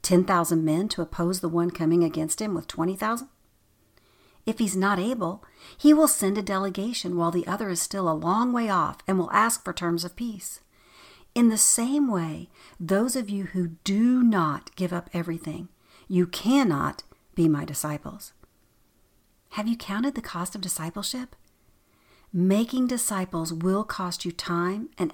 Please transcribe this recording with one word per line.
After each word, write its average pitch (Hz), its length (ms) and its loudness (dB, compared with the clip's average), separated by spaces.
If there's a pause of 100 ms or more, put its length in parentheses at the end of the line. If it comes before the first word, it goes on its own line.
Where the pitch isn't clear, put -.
ten 185 200 6
thousand 170 400 2
men 160 260 2
to - 120 -4
oppose 175 380 -2
the 170 100 -4
one 170 220 0
coming 170 320 2
against 156 360 -2
him 214 140 -4
with 165 140 -6
twenty 175 280 -4
thousand? 233 340 -4 (1160)
If 220 140 -4
he's 185 180 0
not 196 220 2
able, 208 440 -4 (320)
he 302 200 8
will 302 120 6
send 202 300 0
a 208 60 -2
delegation 190 760 -4
while 170 140 2
the 175 160 -2
other 202 220 -4
is 175 120 -2
still 190 260 -4
a 160 60 2
long 202 400 0
way 233 160 0
off 175 380 0
and 190 100 2
will 170 140 0
ask 220 320 2
for 180 100 -8
terms 170 320 -2
of 170 100 -14
peace. 220 440 -10 (720)
In 240 160 6
the 220 80 2
same 269 500 2
way, 170 420 -2 (300)
those 196 360 2
of 214 160 -4
you 196 140 -4
who 175 240 -2 (140)
do 233 400 4
not 180 520 2
give 180 180 -4
up 175 200 -6
everything, 170 560 -6 (380)
you 180 200 2
cannot 196 760 2 (320)
be 165 160 4
my 151 160 0
disciples." - 680 -8 (1200)
Have 214 160 -4
you 233 80 0
counted 233 380 -4
the 226 80 -6
cost 180 320 -8
of 202 80 -12
discipleship? 190 760 -8 (1000)
Making 220 540 2
disciples 185 680 -4
will 190 320 0
cost 180 400 -8
you 170 80 -6
time 180 640 -4
and 170 160 -2